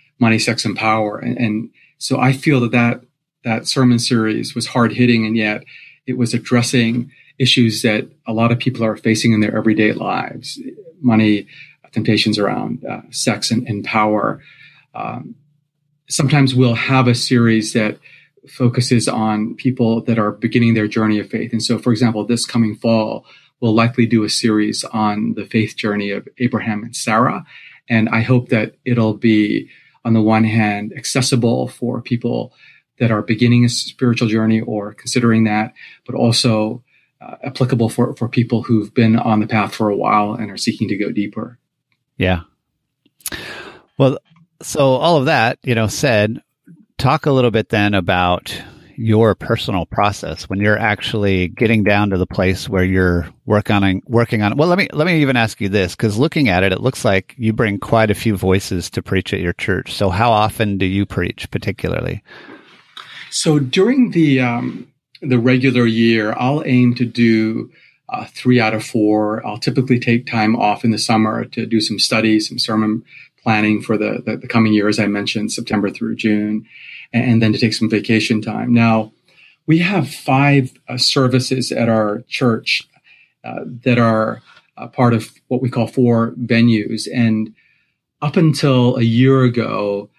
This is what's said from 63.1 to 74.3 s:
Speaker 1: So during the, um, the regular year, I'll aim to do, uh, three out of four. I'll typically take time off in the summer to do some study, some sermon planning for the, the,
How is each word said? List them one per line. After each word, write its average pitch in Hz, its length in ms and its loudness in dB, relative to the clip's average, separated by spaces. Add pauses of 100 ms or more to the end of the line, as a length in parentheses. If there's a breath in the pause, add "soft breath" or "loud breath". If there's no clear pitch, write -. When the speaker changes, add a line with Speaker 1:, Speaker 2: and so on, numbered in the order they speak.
Speaker 1:
So 151 280 2
during 190 540 2
the, 147 280 4
um, 123 480 -4 (320)
the 127 180 0
regular 127 480 2
year, 113 520 2
I'll 135 260 -2
aim 123 300 4
to 127 100 -2
do, 113 680 0 (380 soft breath)
uh, - 180 -8
three 123 340 2
out 110 120 0
of 110 120 -4
four. 107 600 0
I'll 107 120 -8
typically 123 400 0
take 120 280 0
time 110 300 0
off 104 280 0
in 117 80 2
the 104 60 -2
summer 110 480 0
to 113 200 -8
do 110 140 0
some 107 180 -4
study, 110 420 2
some - 180 -8
sermon 107 440 -2 (400 loud breath)
planning 107 400 0
for 110 160 -2
the, 107 260 -4
the, 110 120 -4